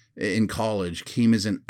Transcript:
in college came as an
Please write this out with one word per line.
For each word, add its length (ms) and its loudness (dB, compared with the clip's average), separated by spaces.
in 300 0
college 580 -4
came 280 4
as 120 2
an 240 -2